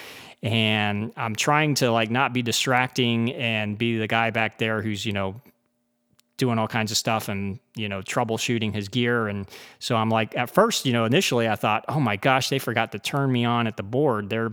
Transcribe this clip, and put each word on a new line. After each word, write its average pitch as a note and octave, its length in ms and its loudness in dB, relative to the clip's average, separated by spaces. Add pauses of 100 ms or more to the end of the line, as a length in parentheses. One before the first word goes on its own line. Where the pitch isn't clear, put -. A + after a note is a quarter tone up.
(420)
And G#2+ 720 2
I'm A2+ 180 -4
trying D3 400 2
to, B2 160 2
like, A2+ 200 2
not B2+ 220 2
be B2 100 0
distracting A#2+ 920 2
and G#2+ 420 -2
be A#2 220 0
the G#2+ 80 -2
guy A2+ 240 2
back A2 280 -2
there A2 220 0
who's, G#2 240 -4
you A2 80 -4
know, G2 280 -4 (960)
doing A#2+ 220 2
all A2 100 0
kinds A2 220 -2
of A2 60 -2
stuff A2 320 -2
and, G2 300 -6 (160)
you A2 140 -6
know, G2 120 -6
troubleshooting A2+ 720 -2
his G#2 140 -4
gear. A#2+ 400 0
And G2+ 200 -8 (300)
so - 180 -2
I'm A2 140 4
like, A2 260 2
at A#2+ 140 -2
first, G#3+ 340 2
you C3 80 2
know, A#2 120 2
initially A#2+ 440 2
I G#2+ 80 0
thought, A2 320 0
"Oh C#3 120 0
my G#2+ 160 0
gosh, C3 340 2
they C#3 80 0
forgot A2+ 340 -2
to G#2+ 60 -6
turn C#3 340 -2
me A#2+ 120 2
on A#2+ 220 0
at G#2+ 100 -6
the G#2 60 -8
board." A2 460 0
They're, A2+ 240 -2